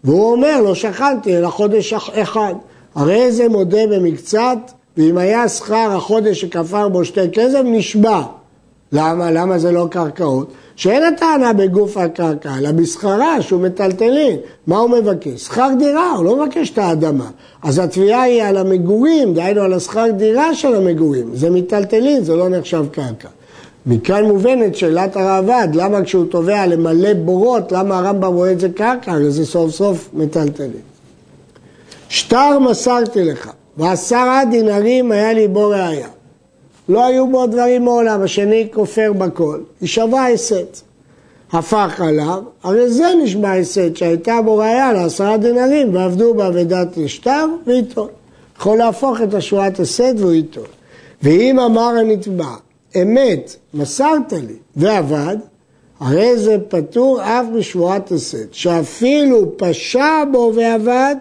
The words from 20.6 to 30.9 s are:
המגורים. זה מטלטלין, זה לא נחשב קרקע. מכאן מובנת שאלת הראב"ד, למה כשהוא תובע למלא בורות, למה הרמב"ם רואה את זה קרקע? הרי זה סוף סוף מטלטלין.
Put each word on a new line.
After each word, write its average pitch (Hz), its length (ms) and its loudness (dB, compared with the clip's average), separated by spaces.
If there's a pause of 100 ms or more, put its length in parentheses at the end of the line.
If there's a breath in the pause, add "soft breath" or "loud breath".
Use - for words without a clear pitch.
המגורים. 156 600 0
זה 151 160 0
מטלטלין, 208 720 0
זה 160 120 0
לא 180 120 0
נחשב 170 440 -2
קרקע. 123 360 -10 (580 loud breath)
מכאן 175 380 0
מובנת 214 520 2
שאלת 185 400 -2
הראב"ד, 190 580 0
למה 196 300 0
כשהוא 180 260 0
תובע 185 360 0
למלא 170 480 2
בורות, 185 580 0
למה 190 260 0
הרמב"ם 190 360 0
רואה 180 180 2
את 175 80 -2
זה 185 80 0
קרקע? 214 440 -4
הרי 147 180 2
זה 147 160 -2
סוף 165 240 0
סוף 185 440 -2
מטלטלין. 151 560 -4 (1400 loud breath)